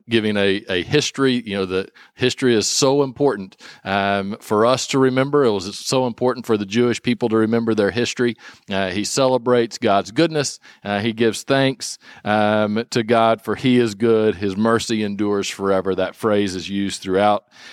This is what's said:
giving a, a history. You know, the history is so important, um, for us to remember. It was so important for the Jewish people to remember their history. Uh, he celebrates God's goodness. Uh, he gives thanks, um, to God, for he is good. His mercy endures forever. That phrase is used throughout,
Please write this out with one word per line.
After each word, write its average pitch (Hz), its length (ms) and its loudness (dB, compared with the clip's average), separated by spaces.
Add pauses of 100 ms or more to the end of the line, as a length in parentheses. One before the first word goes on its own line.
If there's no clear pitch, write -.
giving 107 260 0
a, 98 320 0
a 90 160 -2
history. 135 600 0
You 98 100 -6
know, 98 100 -2
the 92 220 -4 (260)
history 127 420 2
is 101 120 2
so 139 360 2
important, 120 520 -2 (300)
um, 98 560 -2
for 107 240 0
us 127 220 2
to 135 120 0
remember. 135 460 2
It 113 60 2
was 98 280 -6
so 131 260 -2
important 123 400 -4
for 110 120 2
the 104 80 -2
Jewish 117 360 0
people 120 280 -2
to 110 80 2
remember 113 360 2
their 104 180 0
history. 120 440 -2 (340)
Uh, 98 200 -2
he 98 160 -4
celebrates 123 720 0
God's 101 340 2
goodness. 151 480 -2 (240)
Uh, 101 160 -2
he 113 140 -2
gives 113 300 0
thanks, 135 560 0 (260)
um, 107 640 0
to 120 140 0
God, 113 380 2
for 104 140 -4
he 127 220 2
is 117 180 2
good. 110 400 2
His 95 220 -4
mercy 110 460 0
endures 101 440 -2
forever. 95 480 -2
That 90 220 -4
phrase 101 360 0
is 90 160 -8
used 98 320 -4
throughout, 101 440 2 (280)